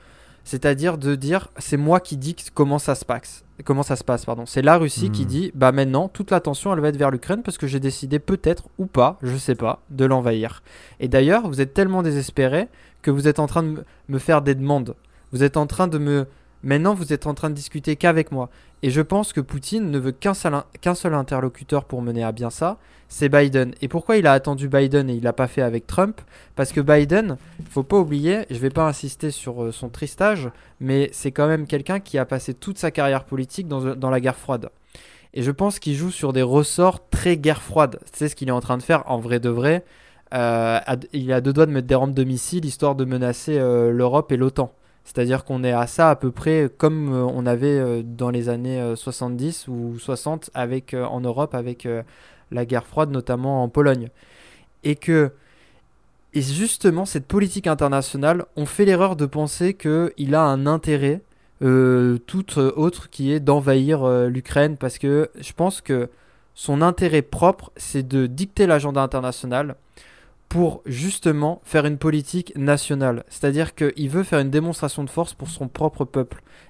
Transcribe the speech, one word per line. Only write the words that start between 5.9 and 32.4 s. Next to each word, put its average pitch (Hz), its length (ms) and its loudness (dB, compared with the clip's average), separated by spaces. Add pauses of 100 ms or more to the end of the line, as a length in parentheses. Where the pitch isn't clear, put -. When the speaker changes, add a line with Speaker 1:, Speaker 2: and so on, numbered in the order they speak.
Speaker 1:
toute - 220 -8
l'attention, 175 420 0
elle 165 60 0
va 147 80 2
être 147 100 0
vers 139 140 2
l'Ukraine 190 320 -4
parce - 160 -8
que 143 80 -2
j'ai 135 120 -2
décidé 135 380 -2
peut-être 165 500 -2 (120)
ou 190 80 -4
pas, 135 340 2
je 131 160 -2
sais 135 160 -2
pas, 117 380 -4
de 131 120 0
l'envahir. » 120 600 0 (360)
Et 131 80 -2
d'ailleurs, 156 400 4
vous 135 140 -4
êtes 135 140 -2
tellement 190 260 2
désespérés 147 680 0 (360)
que 147 80 2
vous 139 160 2
êtes 147 100 4
en 151 80 0
train 170 160 0
de 160 60 -2
me, 156 160 -8 (260)
me 135 80 -2
faire 151 240 4
des 139 140 2
demandes. 135 400 -2 (360)
Vous 131 120 2
êtes 139 140 2
en 147 100 2
train 180 200 0
de 156 120 -2
me, 143 260 0 (380)
maintenant, 156 320 2
vous 156 180 -4
êtes 143 140 -4
en 147 80 -4
train 156 160 -4
de 147 40 -6
discuter 147 400 -6
qu'avec 160 360 2
moi. 127 180 -6 (320)
Et 123 80 0
je 143 120 2
pense 196 320 -2
que 147 80 0
Poutine 156 500 -4
ne 143 80 -2
veut 131 120 -2
qu'un 196 220 -2
seul 160 220 -2
in-, 143 100 -4 (160)
qu'un 175 140 0
seul 165 180 -2
interlocuteur 135 720 -2
pour 123 160 -8
mener 117 220 -4
à 113 80 -2
bien 117 180 -8
ça, 175 280 -4 (320)
c'est - 180 0
Biden. 135 540 4
Et 139 60 -4
pourquoi 190 300 0
il 185 80 4
a 143 60 8
attendu 135 380 0
Biden 139 400 2
et 120 60 -2
il 120 80 -4
l'a 117 100 0
pas 127 140 0
fait - 140 -4
avec 117 240 -2
Trump ? 202 360 0 (340)
Parce 135 160 -2
que 151 80 0
Biden, 151 580 4 (320)
faut 135 140 -2
pas 202 140 2
oublier, 165 520 0
je 123 80 -6
vais 131 120 0
pas 156 180 2
insister 143 440 -6
sur, 120 320 -8
euh, 113 80 -4
son 120 180 -12
tristage, 156 600 -2 (300)
mais 135 320 0
c'est - 200 -6
quand 147 160 2
même 156 200 0
quelqu'un 151 320 -4
qui 175 180 -6
a 127 80 0
passé 131 280 -6